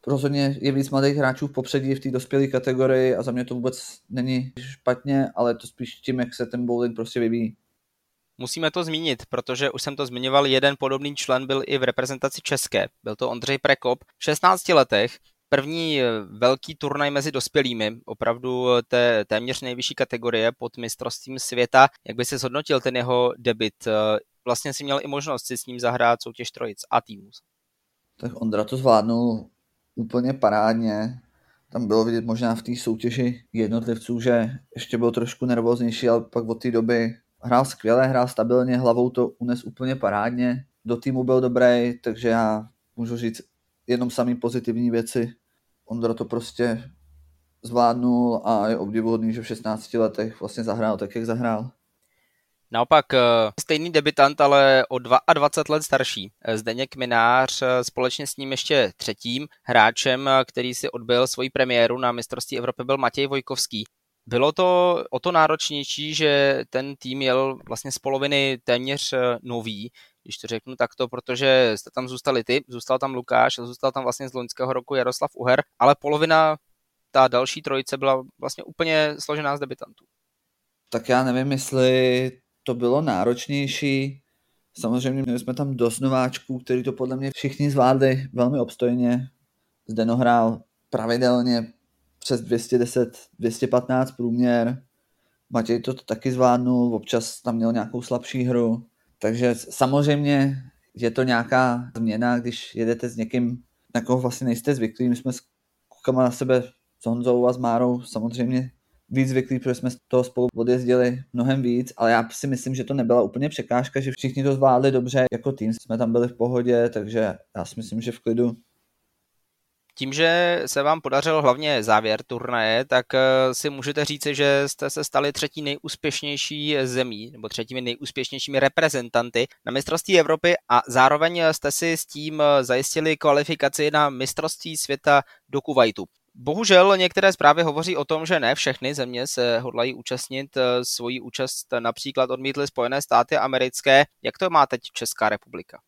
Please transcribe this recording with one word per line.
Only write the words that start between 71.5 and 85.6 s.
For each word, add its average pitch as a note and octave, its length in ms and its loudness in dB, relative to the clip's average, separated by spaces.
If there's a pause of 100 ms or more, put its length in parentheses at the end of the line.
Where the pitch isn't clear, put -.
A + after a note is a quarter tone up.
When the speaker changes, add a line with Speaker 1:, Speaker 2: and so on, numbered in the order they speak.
Speaker 2:
jste - 180 -14
tam B2+ 140 -6
zůstali B2+ 360 -2
ty, C3+ 240 0
zůstal B2+ 300 -4
tam C3+ 160 -4
Lukáš, B2 400 2
zůstal B2 380 -6
tam C3+ 100 -6
vlastně B2+ 260 -4
z B2 40 -14
loňského B2+ 400 -6
roku B2+ 220 -4
Jaroslav B2+ 400 -2
Uher, B2+ 280 2 (160)
ale C3+ 220 6
polovina, D#3 560 2 (540)
ta C3 180 6
další B2+ 340 -2
trojice C3+ 360 -4
byla C3+ 260 0 (160)
vlastně - 240 -8
úplně D#3 540 0
složená D3 380 -4
z C#3+ 40 -8
debutantů. - 440 -12 (840)
Speaker 1:
Tak A2+ 180 -6
já B2+ 160 4
nevím, C3 280 0
jestli B2+ 800 2 (320)
to B2+ 120 -4
bylo B2 280 2
náročnější. C3+ 1200 -2 (560)
Samozřejmě B2+ 440 -2
měli B2 160 -2
jsme B2 160 -6
tam C#3 220 -4